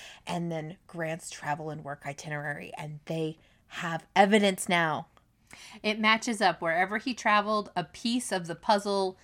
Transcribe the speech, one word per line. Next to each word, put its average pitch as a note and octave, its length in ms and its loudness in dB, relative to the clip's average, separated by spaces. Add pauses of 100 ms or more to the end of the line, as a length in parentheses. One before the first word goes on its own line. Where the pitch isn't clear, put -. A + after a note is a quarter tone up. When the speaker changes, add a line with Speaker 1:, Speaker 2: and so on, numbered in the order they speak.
(260)
Speaker 1:
and E3+ 240 -4
then D#3 360 -8
Grant's E3 440 -8
travel D3+ 400 -6
and D3+ 140 -10
work C#3+ 220 -10
itinerary, D3 720 -8
and D3+ 260 -10
they D#3+ 340 -4 (300)
have E3 380 -6 (100)
evidence G3+ 520 6
now. D#3+ 400 2 (720)
Speaker 2:
It G#3+ 180 -2
matches A3 400 2
up. F3+ 220 4
Wherever F3+ 360 2
he B3 140 -4
traveled, G#3 640 2
a F3 80 -2
piece A#3 480 -4
of F3+ 140 -2
the E3+ 80 -6
puzzle G3 680 0